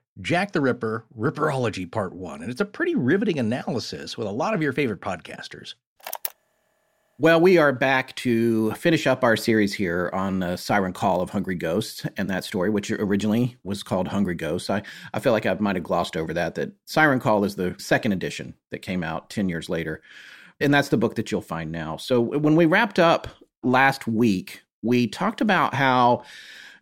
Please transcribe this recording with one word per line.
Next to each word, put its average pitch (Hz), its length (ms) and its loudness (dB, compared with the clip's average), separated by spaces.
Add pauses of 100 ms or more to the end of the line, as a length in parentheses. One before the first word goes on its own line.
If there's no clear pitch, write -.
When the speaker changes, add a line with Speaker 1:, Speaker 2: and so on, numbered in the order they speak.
(200)
Speaker 1:
Jack 170 320 -2
the 170 80 0
Ripper, 117 460 -2 (120)
Ripperology 127 720 -2
Part 92 240 -4
One. 90 280 -12
And 110 80 -8
it's 127 100 -6
a 202 60 0
pretty 339 280 -4
riveting 180 440 2
analysis 120 800 -6
with 117 80 -6
a 98 60 -6
lot 160 200 -4
of 196 80 -2
your 143 140 -2
favorite 123 260 -2
podcasters. - 760 -12 (1400)
Speaker 2:
Well, 165 240 6
we 180 180 8
are 147 140 6
back 131 440 0
to 113 560 2
finish 160 340 2
up 131 160 2
our 117 140 6
series 104 360 4
here 87 400 -2
on 95 280 -2
the 90 160 -2
Siren 95 360 0
Call 92 280 0
of 90 100 -4
Hungry 95 240 -4
Ghosts 87 500 -4 (120)
and 95 120 -4
that 92 140 -4
story, 98 280 -2
which 101 200 -2
originally 107 720 0
was 98 220 -8
called 92 240 -2
Hungry 95 260 -2
Ghosts. 80 340 -6
I, 101 140 -2 (300)
I - 80 -4
feel 135 100 2
like 110 160 2
I 95 80 2
might 101 220 -2
have 85 80 -6
glossed 87 320 -2
over 80 180 -4
that, 82 220 -2
that 71 160 -4 (140)
Siren 147 340 2
Call 107 240 2
is 101 100 -2
the 90 240 -4
second 135 320 0
edition 82 440 -6 (180)
that - 100 -12
came 92 220 -6
out 80 260 -8
ten 101 180 -2
years 82 200 -6
later. 82 340 -4 (560)
And 143 160 2
that's 143 140 4
the 151 80 2
book 110 180 0
that - 160 -4
you'll 95 100 -2
find 82 300 -8
now. 80 280 -8
So 123 220 0
when 151 360 2
we 170 100 6
wrapped 208 320 2
up 165 300 4 (340)
last 131 460 4
week, 110 540 0 (200)
we 123 240 2
talked 196 340 -4
about 185 320 2
how 127 520 4 (580)